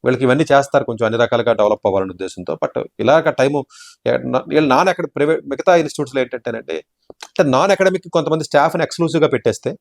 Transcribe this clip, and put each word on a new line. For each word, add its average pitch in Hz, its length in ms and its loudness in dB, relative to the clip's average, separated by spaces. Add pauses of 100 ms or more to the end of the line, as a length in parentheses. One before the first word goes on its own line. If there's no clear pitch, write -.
వీళ్ళకి 127 220 0
ఇవన్నీ 139 260 2
చేస్తారు 139 360 2
కొంచెం 117 180 -4
అన్ని 110 160 0
రకాలుగా 117 380 0
డెవలప్ 104 280 2
అవ్వాలనే 95 260 -2
ఉద్దేశంతో. 90 380 -8 (100)
But 147 120 -6 (260)
ఇలాగ 151 300 2 (100)
టైము 143 180 0 (480)
ఏ-, 120 140 0 (120)
నా-, 127 160 -2
వీళ్ళు 151 260 2
నాన్ 180 180 4
అకాడ-, 165 240 -6
ప్రైవేట్ 147 240 0 (120)
మిగతా 175 300 2
ఇన్‌స్టిట్యూట్స్‌లో 135 420 -4
ఏంటంటేనండి, 113 540 -8 (520)
అంటే 180 140 2 (120)
నాన్ 190 180 2
అకాడమిక్ 185 340 0 (100)
కొంతమంది 156 320 -2
స్టాఫ్‌ని 160 380 2
ఎక్స్‌క్లూజివ్‌గా 160 480 0
పెట్టేస్తే 120 440 -2